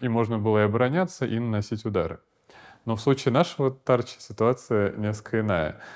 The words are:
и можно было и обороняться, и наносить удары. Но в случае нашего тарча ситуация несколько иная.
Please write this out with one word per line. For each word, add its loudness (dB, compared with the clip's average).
и -2
можно 2
было 2
и 6
обороняться, 0
и -2
наносить -2
удары. -2
Но -2
в -6
случае 2
нашего 2
тарча -2
ситуация 0
несколько -2
иная. 0